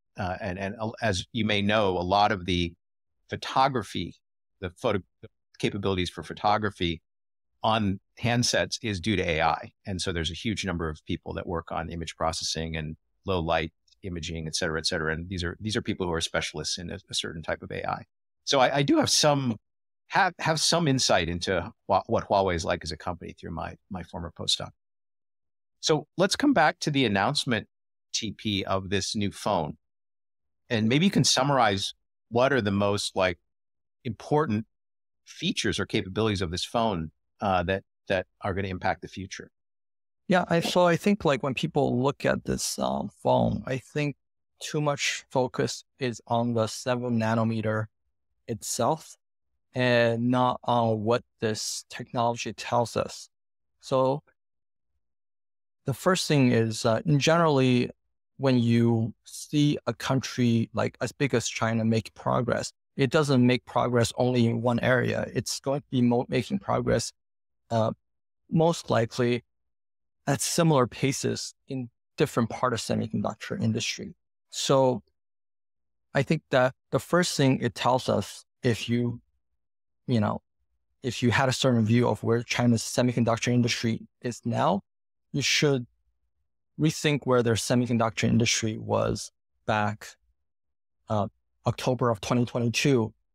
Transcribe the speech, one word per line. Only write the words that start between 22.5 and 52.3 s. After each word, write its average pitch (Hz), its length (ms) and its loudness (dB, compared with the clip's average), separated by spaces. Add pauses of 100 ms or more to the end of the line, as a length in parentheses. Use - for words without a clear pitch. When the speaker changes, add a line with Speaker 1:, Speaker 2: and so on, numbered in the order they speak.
Speaker 1:
is 82 100 -2
like 90 180 -2
as 82 100 -10
a 80 40 -8
company 85 420 -10
through 87 120 -14
my, 85 240 -8 (160)
my 90 140 -8
former 87 340 -12
postdoc. - 320 -4 (1120)
So 151 260 0 (100)
let's 190 200 2
come 294 160 4
back 165 280 4
to 160 100 -2
the 139 140 4
announcement, 107 640 0 (460)
T 107 200 -4
P, 101 320 -2
of 95 240 -2
this 95 260 -2
new 104 160 -2
phone. 87 460 -2 (920)
And 110 180 2
maybe 143 160 4
you 196 60 4
can 147 140 2
summarize 123 720 2 (360)
what 123 220 4
are 131 80 4
the 104 100 0
most, 101 460 0
like, 92 220 2 (640)
important 131 600 -2 (600)
features - 560 -4
or 92 60 -2
capabilities 104 540 -2
of 85 120 -4
this 90 120 -6
phone, 104 460 -2 (300)
uh, 95 240 2
that, 95 180 -2 (260)
that 95 180 0 (160)
are 101 120 -4
gonna 98 140 -4
impact 92 340 -4
the 90 60 -12
future. - 420 -14 (760)
Speaker 2:
Yeah, 180 220 2
I, 170 120 4
so 180 260 4
I 170 100 4
think, 202 280 0
like, 139 180 2
when 135 120 -2
people 127 480 0
look 135 240 -2
at - 180 0
this, - 340 -4
um, 67 300 -2 (140)
phone, 120 440 2
I 131 120 -4
think 147 380 -6 (440)
too - 200 -4
much - 500 -2
focus 127 540 -2 (140)
is 123 280 -4
on 120 260 0
the 110 140 2
seven 123 520 -2
nanometer 110 680 0 (600)
itself 123 720 -4 (580)
and 120 560 4
not 127 340 2
on 113 380 2
what 117 200 2 (180)
this - 480 -4
technology 120 640 -4